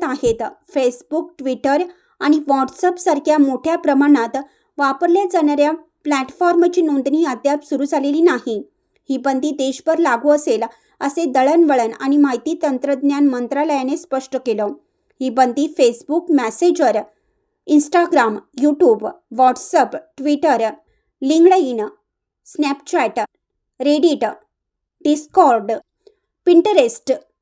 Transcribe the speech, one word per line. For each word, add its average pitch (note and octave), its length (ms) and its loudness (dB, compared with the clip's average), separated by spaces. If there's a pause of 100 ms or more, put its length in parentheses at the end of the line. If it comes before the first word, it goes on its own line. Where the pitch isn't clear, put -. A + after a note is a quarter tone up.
आहेत. A#3+ 420 -4 (320)
Facebook, C4+ 480 -2 (180)
Twitter C4+ 420 -2 (360)
आणि D4+ 280 2
WhatsApp C#4 480 0
सारख्या D4+ 420 0
मोठ्या C#4 400 0
प्रमाणात C#4 600 2 (400)
वापरल्या E4+ 540 0
जाणाऱ्या D4 400 2 (320)
प्लॅटफॉर्मची F4 760 0
नोंदणी D4 440 0
अद्याप C#4+ 380 -4
सुरू C#4 220 -4
झालेली C#4+ 360 -2
नाही. A#3 420 -2 (460)
ही C4+ 80 -4
बंदी C4+ 340 -4
देशभर C#4 460 -4
लागू D4 320 0
असेल, C#4 340 0 (360)
असे C#4+ 260 -4
दळणवळण C4 720 2
आणि C4+ 180 0
माहिती C#4+ 460 0
तंत्रज्ञान C#4 640 0
मंत्रालयाने C4+ 680 -2
स्पष्ट C4 400 -8
केलं. G#3+ 300 -4 (540)
ही C4 80 -2
बंदी B3+ 500 0
Facebook, C#4+ 640 0
Messenger, D#4 580 0 (720)
Instagram, D4 640 2 (280)
YouTube, C#4+ 460 2 (260)
WhatsApp, B3+ 600 0 (260)
Twitter, C#4 480 0 (540)
LinkedIn, D4+ 600 4 (640)
Snapchat, C#4 760 -4 (540)
Reddit, D4 480 0 (800)
Discord, A3+ 640 2 (760)
Pinterest, E4 640 2 (280)